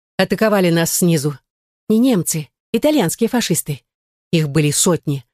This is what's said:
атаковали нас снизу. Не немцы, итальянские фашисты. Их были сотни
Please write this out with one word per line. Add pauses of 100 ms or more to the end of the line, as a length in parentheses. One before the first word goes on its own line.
(180)
атаковали
нас
снизу. (520)
Не
немцы, (240)
итальянские
фашисты. (500)
Их
были
сотни